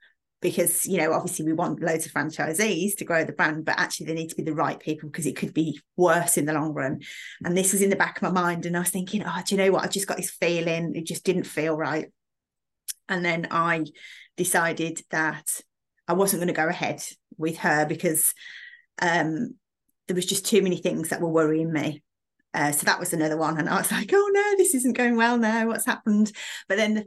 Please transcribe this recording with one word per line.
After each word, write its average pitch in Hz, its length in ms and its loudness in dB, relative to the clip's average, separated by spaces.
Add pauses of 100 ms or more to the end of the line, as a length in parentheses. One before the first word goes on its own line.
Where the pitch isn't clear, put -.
(420)
Because, 175 460 0
you 185 100 0
know, 156 160 2
obviously 170 320 -2
we 160 80 2
want 156 300 -2
loads 165 240 0
of - 60 -16
franchisees 160 840 -2
to - 100 -6
grow 165 180 0
the 151 100 -8
brand, 156 300 0
but - 140 -2
actually - 300 -4
they 160 80 -2
need 165 140 -6
to - 60 -14
be - 80 -4
the 156 120 -4
right 147 240 -2
people, 151 320 -6
'cause 147 160 -4
it 127 80 -2
could - 180 -6
be 160 260 -2 (160)
worse 170 400 4
in 147 100 0
the 156 80 0
long 151 200 -2
run. 139 280 -4 (440)
And 175 100 0
this 185 180 2
was 196 100 2
in 196 80 4
the 190 40 2
back - 220 0
of - 60 -6
my 180 180 2
mind, 175 240 0
and 175 100 -2
I 175 40 0
was 180 100 -2
thinking, 185 340 -2
"Oh, - 220 -6
do - 80 -2
you 196 80 2
know 190 100 6
what? 175 120 4
I - 40 -2
just 196 200 -4
got - 100 -4
this - 140 -6
feeling, 170 640 0
it 165 100 -6
just - 200 -8
didn't 180 180 2
feel 156 340 -2
right." 151 300 -2 (1000)
And 180 160 -2
then 170 280 0
I 165 340 2 (500)
decided 165 760 0
that 156 500 -2 (460)
I 175 60 2
wasn't 180 280 2
gonna 175 120 0
go 156 140 0
ahead 170 360 -4 (340)
with 165 200 -4
her 151 280 2
because, - 480 0 (680)
um, 160 540 0 (520)
there 185 80 0
was 180 100 0
just - 200 -2
too 202 160 4
many 185 160 2
things 160 320 -2
that 165 120 -4
were 170 80 0
worrying 160 420 2
me. 151 320 -2 (480)
Uh, 147 200 2
so 143 140 0
that 156 140 2
was 175 140 -4
another 156 240 0
one. 160 220 0
And 147 100 0
I 185 80 2
was 190 140 0
like, - 200 -2
"Oh 403 220 6
no, 403 240 2
this 370 160 4
isn't 254 240 0
going 240 180 4
well 233 220 4
now. 226 300 2
What's 220 180 -2
happened?" 214 460 2 (360)
But 196 100 0
then 214 180 2
the 214 120 -2